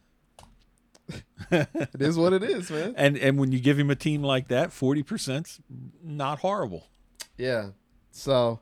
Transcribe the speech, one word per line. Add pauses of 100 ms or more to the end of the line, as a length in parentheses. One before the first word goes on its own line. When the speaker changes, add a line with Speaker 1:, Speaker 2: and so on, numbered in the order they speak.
(1080)
Speaker 1:
<laughs>
Speaker 2:
It
is
what
it
is,
man.
Speaker 1:
And,
and
when
you
give
him
a
team
like
that,
forty
percent's (440)
not
horrible. (500)
Speaker 2:
Yeah. (420)
So,